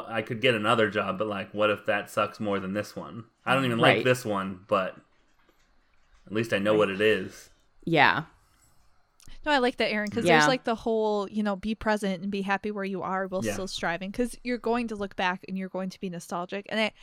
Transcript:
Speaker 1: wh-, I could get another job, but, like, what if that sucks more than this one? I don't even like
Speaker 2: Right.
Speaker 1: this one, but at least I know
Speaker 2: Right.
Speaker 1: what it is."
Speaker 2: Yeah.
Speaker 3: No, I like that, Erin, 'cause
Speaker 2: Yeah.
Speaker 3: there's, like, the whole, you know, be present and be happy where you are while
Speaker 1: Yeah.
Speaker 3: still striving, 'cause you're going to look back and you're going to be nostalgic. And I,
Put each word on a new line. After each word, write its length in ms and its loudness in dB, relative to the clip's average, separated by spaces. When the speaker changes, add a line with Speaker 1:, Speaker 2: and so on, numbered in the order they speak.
Speaker 1:
wh-, 60 -14
I 100 -2
could 200 -6
get 140 4
another 340 4
job, 280 -2
but, 100 -2
like, 260 -8
what 180 2
if 160 -2
that 240 -2
sucks 280 -2
more 200 -2
than 140 -6
this 220 -6
one? 280 -12
I 100 2
don't 100 2
even 140 0
like 180 6
Speaker 2:
Right. 60 -2
Speaker 1:
this 220 2
one, 420 -4
but 300 0
at 60 -12
least 200 0
I 60 2
know 140 2
Speaker 2:
Right. 60 6
Speaker 1:
what 100 4
it 120 -2
is." 480 0
Speaker 2:
Yeah. 380 4
Speaker 3:
No, 60 0
I 60 4
like 200 2
that, 140 0
Erin, 180 -2
'cause 140 -2
Speaker 2:
Yeah. 140 8
Speaker 3:
there's, 100 8
like, 160 2
the 120 0
whole, 540 0
you 140 -4
know, 140 -2
be 180 -4
present 480 -2
and 80 -6
be 120 -4
happy 280 -2
where 140 -6
you 160 -6
are 260 -4
while 160 -4
Speaker 1:
Yeah. 100 -2
Speaker 3:
still 140 -6
striving, 440 -4
'cause 300 -4
you're 160 -4
going 300 -2
to 80 -6
look 220 -8
back 320 -2
and 80 -6
you're 100 -6
going 220 -6
to 100 -16
be 100 -6
nostalgic. 600 -8
And 100 -2
I, 120 0